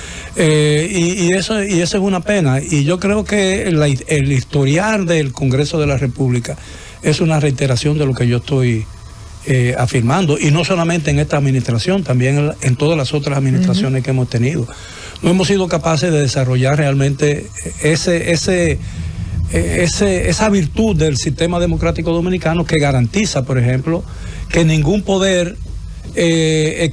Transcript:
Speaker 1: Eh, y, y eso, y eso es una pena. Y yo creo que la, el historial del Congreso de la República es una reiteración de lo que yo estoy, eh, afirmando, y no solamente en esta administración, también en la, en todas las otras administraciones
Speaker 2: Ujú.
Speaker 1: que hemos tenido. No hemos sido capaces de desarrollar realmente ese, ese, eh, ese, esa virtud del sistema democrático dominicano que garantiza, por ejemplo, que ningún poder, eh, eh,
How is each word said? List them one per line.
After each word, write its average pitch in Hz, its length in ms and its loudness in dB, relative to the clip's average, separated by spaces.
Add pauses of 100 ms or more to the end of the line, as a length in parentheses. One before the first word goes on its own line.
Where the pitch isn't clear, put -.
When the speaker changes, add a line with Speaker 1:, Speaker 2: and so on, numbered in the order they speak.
(360)
Speaker 1:
Eh, 151 580 2
y, 180 320 0
y 170 80 4
eso, 202 300 -2
y 190 180 0
eso 175 160 0
es 190 60 2
una 190 180 0
pena. 156 400 2
Y 147 220 0
yo 175 160 0
creo 202 260 0
que 202 460 0
la, 151 160 4
el 139 440 0
historial 156 760 0
del 151 260 0
Congreso 143 460 0
de 147 80 2
la 139 100 0
República 123 580 -2 (460)
es 151 180 0
una 160 200 2
reiteración 143 580 0
de 147 80 2
lo 131 80 0
que 123 140 0
yo 120 100 2
estoy, 120 480 0 (640)
eh, 123 300 2
afirmando, 143 640 2
y 147 120 2
no 165 120 4
solamente 170 460 0
en 143 80 2
esta 151 200 0
administración, 135 640 0
también 127 340 2
en 147 100 2
la, 151 140 -4
en 127 140 2
todas 156 200 2
las 143 200 -2
otras 143 240 0
administraciones 135 640 2
Speaker 2:
Ujú. - 40 -4
Speaker 1:
que 139 60 -2
hemos 127 180 0
tenido. 123 380 0 (560)
No 170 80 4
hemos 185 160 2
sido 190 200 2
capaces 165 440 0
de 151 100 2
desarrollar 131 560 2
realmente 139 720 0 (340)
ese, 170 500 0
ese, 170 420 0 (800)
eh, 170 300 0
ese, 180 480 0
esa 202 200 0
virtud 202 460 2
del 151 220 2
sistema 170 420 -2
democrático 165 540 0
dominicano 170 520 0
que 160 120 0
garantiza, 139 680 0
por 131 140 -2
ejemplo, 127 460 0 (460)
que 170 140 2
ningún 160 380 2
poder, 190 560 0 (580)
eh, 160 680 2
eh, 147 80 0